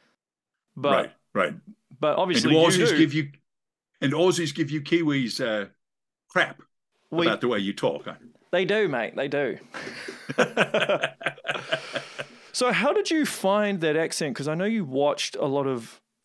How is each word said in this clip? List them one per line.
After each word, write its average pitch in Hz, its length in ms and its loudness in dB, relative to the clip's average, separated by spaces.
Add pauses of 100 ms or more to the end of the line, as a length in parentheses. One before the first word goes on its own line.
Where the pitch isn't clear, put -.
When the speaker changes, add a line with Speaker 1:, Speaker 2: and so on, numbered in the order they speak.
(760)
Speaker 1:
But, 139 160 0
Speaker 2:
Right, 120 200 0 (220)
right. 87 200 0 (460)
Speaker 1:
but 151 180 0
obviously 151 380 4
Speaker 2:
And 160 60 8
Speaker 1:
you 170 60 8
Speaker 2:
Aussies 208 220 4
Speaker 1:
do. 160 80 4
Speaker 2:
give 147 160 4
you, 151 160 -2 (720)
and 135 120 0
Aussies 165 400 2
give 147 180 -4
you 151 100 -4
Kiwis, 143 600 0
uh, 107 260 -2 (600)
crap 151 320 -2 (480)
Speaker 1:
We 165 180 0
Speaker 2:
about 104 140 2
the 123 60 2
way 113 120 2
you 98 140 -2
talk, 80 320 -2
huh? 85 100 -12 (360)
Speaker 1:
They 180 140 2
do, 202 220 2
mate. 120 280 -4
They 135 120 -2
do. 139 300 -2 (800)
<laughs> - 0 -
Speaker 2:
<laughs> - 0 - (2250)
Speaker 1:
So 247 180 0
how 202 220 2
did 403 160 0
you 311 160 2
find 202 560 0
that 156 140 2
accent? 156 400 -2
'Cause 139 120 -6
I 156 80 -2
know 180 100 -2
you 220 200 0
watched 139 500 0
a - 100 -2
lot 139 220 0
of 120 340 -6 (240)